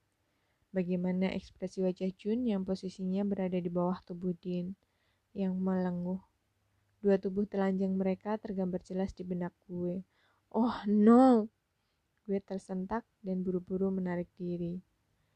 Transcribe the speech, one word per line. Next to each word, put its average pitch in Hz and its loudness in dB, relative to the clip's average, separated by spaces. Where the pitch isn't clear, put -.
Bagaimana 180 0
ekspresi - -6
wajah 185 0
Jun 233 -2
yang 196 0
posisinya 190 -2
berada 185 -2
di 175 -4
bawah 180 0
tubuh 180 -6
Dean 180 -4
yang 190 -2
melenguh. 185 -2
Dua 196 6
tubuh 196 -2
telanjang 190 0
mereka 190 -2
tergambar 185 -4
jelas 190 -4
di - -14
benak 180 -4
gue. 175 -4
"Oh, 226 0
no!" 226 8
Gue 196 -2
tersentak 190 -6
dan 185 -2
buru-buru 185 -2
menarik 175 -2
diri. 175 -6